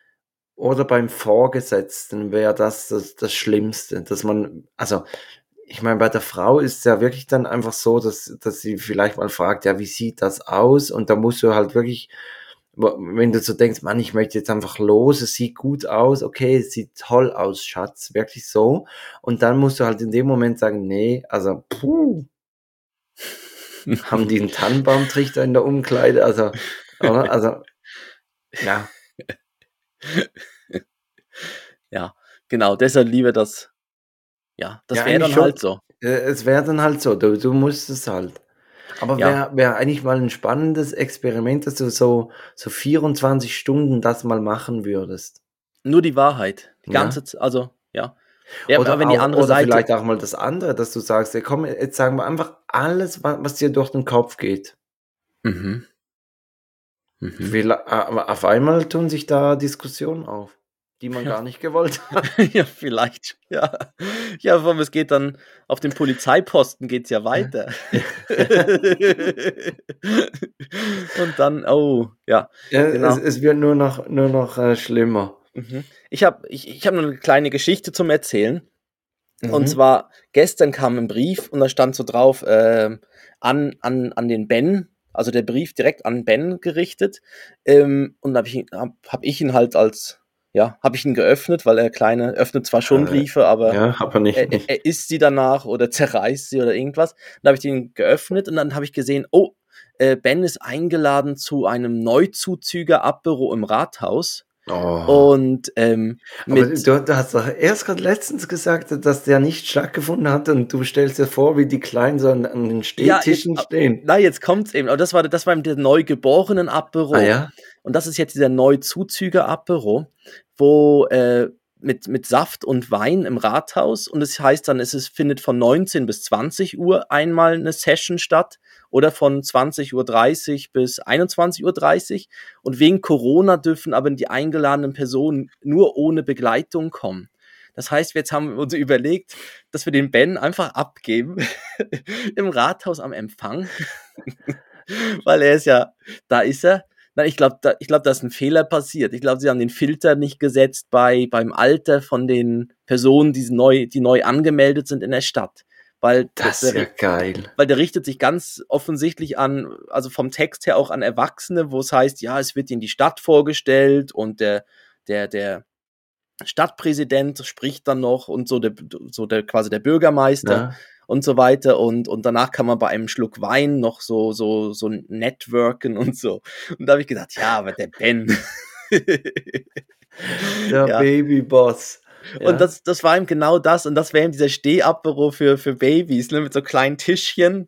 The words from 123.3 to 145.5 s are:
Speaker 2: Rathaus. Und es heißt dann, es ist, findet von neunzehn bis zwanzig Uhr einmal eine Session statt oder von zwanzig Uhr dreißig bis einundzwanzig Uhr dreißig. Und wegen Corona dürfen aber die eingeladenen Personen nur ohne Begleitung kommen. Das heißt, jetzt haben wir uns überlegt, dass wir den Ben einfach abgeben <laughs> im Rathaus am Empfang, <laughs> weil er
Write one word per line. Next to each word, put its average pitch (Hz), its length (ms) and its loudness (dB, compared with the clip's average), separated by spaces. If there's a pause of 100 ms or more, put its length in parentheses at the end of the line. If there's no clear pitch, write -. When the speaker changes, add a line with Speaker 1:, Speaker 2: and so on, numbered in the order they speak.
Speaker 2:
Rathaus. 135 720 -2
Und 147 120 -4
es 143 160 -6
heißt 143 300 2
dann, 127 140 0
es 123 120 -6
ist, 135 140 -6
findet 143 320 -2
von 123 180 -2
neunzehn 135 480 2
bis 110 180 -6
zwanzig 156 540 -4
Uhr 175 320 0
einmal 165 440 2
eine 165 180 -4
Session 170 480 -2
statt - 400 0 (300)
oder 147 220 4
von 139 320 0
zwanzig 139 500 -2
Uhr 127 100 -2
dreißig 139 720 0
bis 127 260 -2
einundzwanzig 175 640 0
Uhr 180 80 0
dreißig. 175 560 0 (360)
Und 127 160 -6
wegen 175 200 6
Corona 160 560 4
dürfen 156 380 -4
aber 135 160 0
die 127 200 -6
eingeladenen 143 640 -2
Personen 135 600 -4 (100)
nur 151 340 2
ohne 156 260 0
Begleitung 139 680 -4
kommen. 95 400 -10 (460)
Das - 160 -10
heißt, 151 220 -2
jetzt 156 200 -6
haben 147 220 -6
wir - 20 -8
uns 135 160 -4
überlegt, 143 640 -2 (340)
dass - 140 -8
wir 160 80 -4
den 139 180 0
Ben 151 260 4
einfach 165 360 -4
abgeben 131 640 -4
<laughs> 202 1000 -8
im 196 140 -2
Rathaus 156 500 -2
am 131 140 -12
Empfang, 107 560 -12 (480)
<laughs> - 320 -16 (760)
weil 156 180 4
er 143 120 6